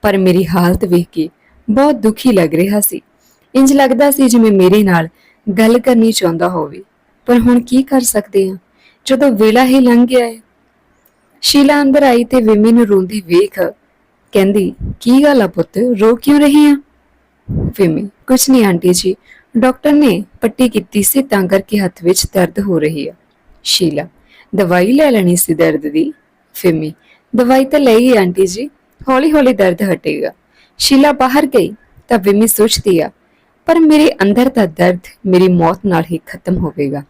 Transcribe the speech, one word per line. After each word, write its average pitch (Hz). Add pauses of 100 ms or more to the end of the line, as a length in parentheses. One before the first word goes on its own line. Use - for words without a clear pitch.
ਪਰ 202
ਮੇਰੀ 185
ਹਾਲਤ 175
ਵੇਖ 175
ਕੇ 160 (420)
ਬਹੁਤ 269
ਦੁਖੀ 220
ਲੱਗ 165
ਰਿਹਾ 196
ਸੀ। - (540)
ਇੰਜ 269
ਲੱਗਦਾ 269
ਸੀ 269
ਜਿਵੇਂ 220
ਮੇਰੇ 190
ਨਾਲ 170 (500)
ਗੱਲ 226
ਕਰਨੀ 226
ਚਾਹੁੰਦਾ 170
ਹੋਵੇ, 160 (440)
ਪਰ 240
ਹੁਣ 240
ਕੀ 254
ਕਰ 262
ਸਕਦੇ 202
ਹਾਂ, 190 (480)
ਜਦੋਂ 269
ਵੇਲਾ 220
ਹੀ 262
ਲੰਘ 240
ਗਿਆ 247
ਹੈ। 226 (1040)
ਸ਼ੀਲਾ 294
ਅੰਦਰ 277
ਆਈ 240
ਤੇ 254
ਵਿਮੀ 220
ਨੂੰ 233
ਰੋਂਦੀ 196
ਵੇਖ 185 (720)
ਕਹਿੰਦੀ, 196 (260)
"ਕੀ 262
ਗੱਲ 277
ਆ 190
ਪੁੱਤ, 175 (220)
ਰੋ 226
ਕਿਉਂ 285
ਰਹੀ 294
ਆ?" 285 (680)
ਵਿਮੀ, 185 (180)
"ਕੁਛ 262
ਨਹੀਂ 254
ਆਂਟੀ 180
ਜੀ, 185 (400)
ਡਾਕਟਰ 254
ਨੇ 269 (160)
ਪੱਟੀ 233
ਕੀਤੀ 208
ਸੀ 269
ਤਾਂ 202
ਕਰਕੇ 196
ਹੱਥ 190
ਵਿੱਚ 180
ਦਰਦ 175
ਹੋ 196
ਰਹੀ 151
ਆ।" - (500)
ਸ਼ੀਲਾ, 170 (460)
"ਦਵਾਈ 185
ਲੈ 294
ਲੈਣੀ 180
ਸੀ 170
ਦਰਦ 156
ਦੀ।" 160 (520)
ਵਿਮੀ, 156 (420)
"ਦਵਾਈ 262
ਤਾਂ 285
ਲਈ 247
ਆਂਟੀ 190
ਜੀ, 220 (380)
ਹੌਲੀ 269
ਹੌਲੀ 269
ਦਰਦ 190
ਹਟੇਗਾ।" 160 (480)
ਸ਼ੀਲਾ 277
ਬਾਹਰ 277
ਗਈ 214 (340)
ਤਾਂ 240
ਵਿਮੀ 202
ਸੋਚਦੀ 214
ਆ, - (560)
"ਪਰ 330
ਮੇਰੇ 302 (120)
ਅੰਦਰ 208
ਦਾ 226
ਦਰਦ 175 (280)
ਮੇਰੀ 185
ਮੌਤ 175
ਨਾਲ 175 (100)
ਹੀ 165
ਖਤਮ 180
ਹੋਵੇਗਾ। 143